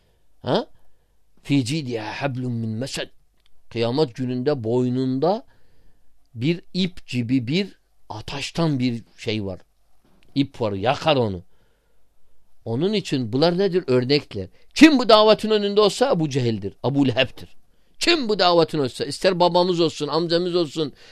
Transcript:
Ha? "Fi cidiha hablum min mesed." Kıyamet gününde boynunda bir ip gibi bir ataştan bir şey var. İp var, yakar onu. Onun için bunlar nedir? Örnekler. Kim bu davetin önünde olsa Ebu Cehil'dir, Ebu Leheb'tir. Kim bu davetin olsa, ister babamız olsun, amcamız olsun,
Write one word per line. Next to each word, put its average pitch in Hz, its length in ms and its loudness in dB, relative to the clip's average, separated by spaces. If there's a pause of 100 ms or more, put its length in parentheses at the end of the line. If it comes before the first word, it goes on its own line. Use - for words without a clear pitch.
(420)
Ha? 165 240 -2 (760)
"Fi 139 220 0
cidiha 117 580 -6
hablum 127 300 -4
min 113 180 -4
mesed." 131 380 -6 (640)
Kıyamet 120 440 0
gününde 127 500 -2
boynunda 131 800 0 (880)
bir 147 260 -2 (140)
ip 180 320 -4
gibi 123 400 -2
bir 190 320 -2 (300)
ataştan 143 680 -4
bir 120 240 -2 (160)
şey 107 260 -4
var. 92 160 -8 (720)
İp 139 260 -2
var, 110 120 0
yakar 127 440 0
onu. 101 260 -2 (1200)
Onun 139 280 -2
için 135 400 -2
bunlar 165 260 2
nedir? 185 280 0
Örnekler. 123 600 0 (280)
Kim 294 240 8
bu 233 100 0
davetin 214 420 6
önünde 202 300 2
olsa 214 320 2
Ebu 156 180 0
Cehil'dir, 113 440 -4 (120)
Ebu 139 220 2
Leheb'tir. - 400 -2 (500)
Kim 320 300 0
bu 208 100 0
davetin 170 400 4
olsa, 127 260 -4
ister 170 360 0
babamız 180 400 4
olsun, 151 280 0
amcamız 170 460 0
olsun, 156 380 -2 (200)